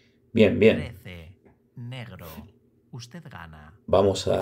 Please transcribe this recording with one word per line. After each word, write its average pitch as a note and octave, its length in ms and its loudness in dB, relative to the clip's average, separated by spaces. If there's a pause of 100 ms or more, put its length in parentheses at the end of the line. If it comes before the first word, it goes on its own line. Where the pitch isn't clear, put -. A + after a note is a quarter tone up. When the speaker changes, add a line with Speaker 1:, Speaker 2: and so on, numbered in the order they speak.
(320)
Speaker 1:
Bien, G#2+ 240 4
bien. G#2 200 6
Speaker 2:
Trece, - 580 -12 (400)
negro. A#2+ 520 -14 (640)
Usted C3+ 360 -16
gana. D#2 460 -18 (140)
Speaker 1:
Vamos F#2+ 340 4
Speaker 2:
Por F#2+ 120 0
Speaker 1:
a - 80 0